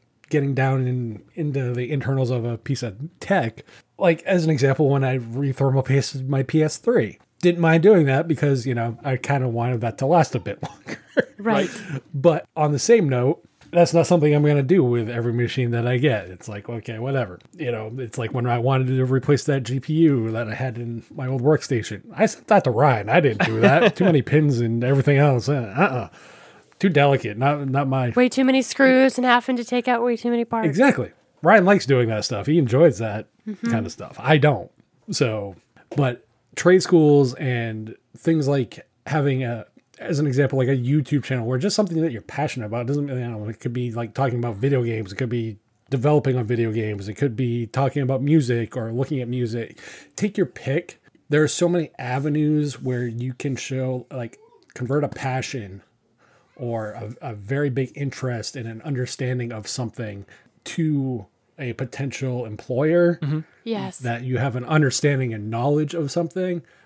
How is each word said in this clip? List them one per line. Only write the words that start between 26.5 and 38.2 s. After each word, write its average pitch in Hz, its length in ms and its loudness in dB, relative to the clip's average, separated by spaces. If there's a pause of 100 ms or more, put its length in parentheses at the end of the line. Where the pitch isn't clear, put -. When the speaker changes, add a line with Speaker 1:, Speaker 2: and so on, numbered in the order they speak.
Speaker 1:
Too 190 120 2
delicate. 139 480 2
Not, 143 300 0
not 135 200 0
my 131 220 0
Speaker 2:
Way 247 180 4
too 262 160 0
many 262 160 4
screws 262 560 4
and 247 80 -2
having 247 320 2
to 233 80 -6
take 247 240 -2
out 233 140 0
way 240 140 0
too 240 140 -4
many 233 140 0
parts. 226 240 -2
Speaker 1:
Exactly. 165 420 2 (320)
Ryan 185 220 6
likes 190 220 4
doing 123 220 4
that 107 160 -2
stuff. 101 220 -4
He 156 120 4
enjoys 131 400 4
that 110 280 -6 (220)
Speaker 2:
Mm-hmm. 202 240 -6
Speaker 1:
kind 107 140 0
of 87 60 -10
stuff. - 280 -16
I 139 160 4
don't. 135 340 2 (400)
So, 107 460 -2 (400)
but 131 280 0 (300)
trade 180 280 6
schools 147 520 6
and 117 640 -6 (200)
things 160 320 0